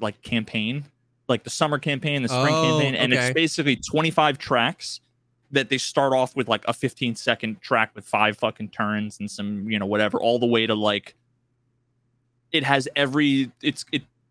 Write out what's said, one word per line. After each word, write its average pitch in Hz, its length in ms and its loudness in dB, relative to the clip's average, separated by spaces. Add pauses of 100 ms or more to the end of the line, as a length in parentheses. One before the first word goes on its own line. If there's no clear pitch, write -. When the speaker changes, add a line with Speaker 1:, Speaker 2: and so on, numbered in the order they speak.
Speaker 1:
like, 107 220 -6
campaign, 117 640 -4 (400)
like, 120 160 0
the - 60 -14
summer 147 300 -2
campaign, 143 440 -2
the 120 60 -2
spring 135 260 2
Speaker 2:
Oh, 160 180 2
Speaker 1:
campaign, 147 220 2
and 123 160 0
Speaker 2:
okay. 123 180 2
Speaker 1:
it's 127 60 0
basically 151 420 0
twenty-five 151 600 0
tracks - 640 -2 (520)
that 135 180 0
they 131 80 0
start 139 340 0
off 131 240 0
with, 120 120 -2
like, 110 200 2
a 117 60 0
fifteen-second 117 880 -4
track 113 320 0
with 98 100 -16
five 107 320 2
fucking 110 320 -4
turns 104 520 -4
and 101 100 -6
some, 101 400 -6
you 107 80 0
know, 101 80 -2
whatever, 104 340 2
all 120 180 2
the 120 80 2
way 117 200 4
to, 110 80 2
like, 104 400 0 (1400)
it 160 100 2
has 135 320 2
every, 139 560 2 (120)
it's, - 280 -4
it, 143 120 -4 (280)